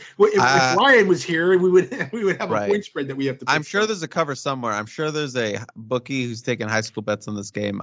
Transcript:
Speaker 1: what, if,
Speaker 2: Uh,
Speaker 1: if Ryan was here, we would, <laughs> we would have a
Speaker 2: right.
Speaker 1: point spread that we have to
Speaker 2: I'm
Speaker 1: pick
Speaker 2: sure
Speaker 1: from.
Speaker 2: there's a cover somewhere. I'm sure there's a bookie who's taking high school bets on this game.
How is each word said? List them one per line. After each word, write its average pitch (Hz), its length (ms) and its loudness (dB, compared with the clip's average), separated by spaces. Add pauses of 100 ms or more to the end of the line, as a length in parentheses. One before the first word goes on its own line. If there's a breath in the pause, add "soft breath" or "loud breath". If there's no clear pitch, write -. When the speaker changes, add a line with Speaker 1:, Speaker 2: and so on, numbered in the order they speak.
(180 loud breath)
Speaker 1:
what, 214 160 6
if, 196 60 4
Speaker 2:
Uh, 131 320 4
Speaker 1:
if - 60 2
Ryan 233 300 6
was 180 160 2
here, 175 340 2
we 180 120 2
would, 180 380 2
<laughs> - 40 -14
we 226 120 -4
would 185 120 0
have 190 140 -6
a - 40 0
Speaker 2:
right. 104 160 0
Speaker 1:
point 202 140 0
spread 139 240 -8
that 135 80 -8
we 135 100 -2
have 131 120 -4
to 123 100 -18
Speaker 2:
I'm 151 140 2
Speaker 1:
pick 143 60 -16
Speaker 2:
sure 196 120 0
Speaker 1:
from. 214 80 2
Speaker 2:
there's 202 140 -6
a 151 60 -6
cover 151 260 -2
somewhere. 123 380 -4
I'm 104 120 -2
sure 156 260 -6
there's 151 240 -6
a 107 300 -4 (100)
bookie 123 500 -6
who's 117 180 -8
taking 110 260 -4
high 110 140 0
school 110 200 -10
bets 104 240 -4
on 107 80 -8
this 101 160 -10
game. 101 320 -6